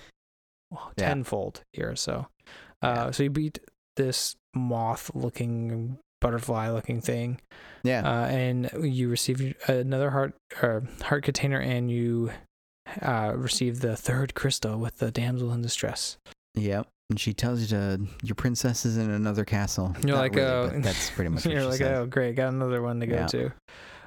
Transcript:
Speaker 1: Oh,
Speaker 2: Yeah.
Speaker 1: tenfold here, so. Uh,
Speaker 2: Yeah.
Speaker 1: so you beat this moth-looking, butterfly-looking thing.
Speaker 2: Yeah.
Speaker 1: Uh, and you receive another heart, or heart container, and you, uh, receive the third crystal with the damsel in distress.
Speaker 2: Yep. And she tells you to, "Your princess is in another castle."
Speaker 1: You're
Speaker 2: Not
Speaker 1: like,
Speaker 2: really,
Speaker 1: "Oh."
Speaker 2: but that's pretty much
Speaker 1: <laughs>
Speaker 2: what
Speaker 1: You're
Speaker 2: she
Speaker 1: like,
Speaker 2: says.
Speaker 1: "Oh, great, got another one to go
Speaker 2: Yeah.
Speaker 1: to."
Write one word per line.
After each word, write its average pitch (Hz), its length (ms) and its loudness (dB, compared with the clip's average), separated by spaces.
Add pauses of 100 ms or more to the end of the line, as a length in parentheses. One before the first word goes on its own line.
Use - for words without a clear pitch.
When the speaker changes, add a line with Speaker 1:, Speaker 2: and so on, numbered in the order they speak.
(760)
Speaker 1:
Oh, - 220 -12
Speaker 2:
Yeah. 190 120 2
Speaker 1:
tenfold 127 520 -2 (140)
here, - 200 -4
so. - 320 -4 (540)
Uh, 131 60 2
Speaker 2:
Yeah. 120 240 2
Speaker 1:
so 131 140 0
you 139 60 4
beat 151 280 -2 (380)
this - 380 0 (200)
moth-looking, 117 1400 -2 (220)
butterfly-looking 113 800 0
thing. 120 400 -2 (440)
Speaker 2:
Yeah. 123 240 4
Speaker 1:
Uh, 120 180 2
and 127 440 2 (120)
you 127 260 2
receive 131 460 0 (140)
another 135 420 2
heart, 135 240 0 (280)
or 117 220 2 (180)
heart 143 220 0
container, 139 360 0
and 123 300 0
you, 117 400 2 (720)
uh, 110 340 2
receive 127 440 0
the 117 160 0
third 127 380 0
crystal 110 440 0
with 117 200 -4
the 117 120 0
damsel 120 420 0
in 120 100 0
distress. - 560 -4 (360)
Speaker 2:
Yep. 104 320 0 (240)
And 107 100 0
she 120 120 0
tells 120 280 0
you 110 80 0
to, 101 320 2 (240)
"Your 110 100 -2
princess 120 500 0
is 113 120 2
in 110 140 2
another 104 340 2
castle." 98 560 0
Speaker 1:
You're 139 160 4
Speaker 2:
Not - 20 6
Speaker 1:
like, 131 160 2
Speaker 2:
really, 135 140 4
Speaker 1:
"Oh." 123 240 2
Speaker 2:
but 131 100 0
that's 98 280 0
pretty 87 200 0
much 80 140 0
Speaker 1:
<laughs> - 20 4
Speaker 2:
what 165 60 2
Speaker 1:
You're 143 100 2
Speaker 2:
she 131 60 2
Speaker 1:
like, 131 100 0
Speaker 2:
says. 135 200 2
Speaker 1:
"Oh, 120 80 0
great, 123 300 2
got 131 160 2
another 127 300 0
one 120 180 0
to 117 60 -2
go 117 100 0
Speaker 2:
Yeah. 82 100 2
Speaker 1:
to." 123 260 0 (540)